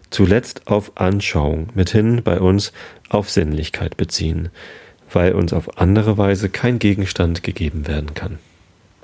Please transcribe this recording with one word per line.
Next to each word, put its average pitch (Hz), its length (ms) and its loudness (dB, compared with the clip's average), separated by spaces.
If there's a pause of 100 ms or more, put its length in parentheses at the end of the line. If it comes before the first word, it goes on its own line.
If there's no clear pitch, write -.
(100)
zuletzt 101 560 2
auf - 300 -2
Anschauung, 82 760 0
mithin 110 500 2
bei 90 160 0
uns 95 320 2 (360)
auf 104 220 -2
Sinnlichkeit 80 640 -2
beziehen, 82 540 -4 (640)
weil 90 200 4
uns 87 200 0
auf - 260 -4
andere 101 400 4
Weise 98 300 2
kein 120 300 -2
Gegenstand 95 640 0
gegeben 78 440 -4
werden 76 280 -4
kann. 80 240 -10 (640)